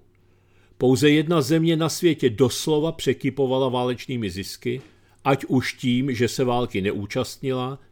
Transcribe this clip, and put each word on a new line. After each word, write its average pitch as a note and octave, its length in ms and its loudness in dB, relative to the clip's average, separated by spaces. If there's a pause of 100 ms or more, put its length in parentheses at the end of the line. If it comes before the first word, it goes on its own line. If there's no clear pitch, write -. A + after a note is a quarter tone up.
(800)
Pouze B2+ 320 4
jedna D#3 320 4
země D#3+ 360 2
na D#3+ 120 0
světě D#3 400 2
doslova D3+ 600 0
překypovala C3 800 -2
válečnými B2 600 -4
zisky, G#2+ 520 -8 (420)
ať C3+ 220 2
už - 280 0
tím, B2+ 420 0
že A#2 120 2
se - 160 -2
války A#2+ 380 0
neúčastnila, B2+ 1000 -4 (120)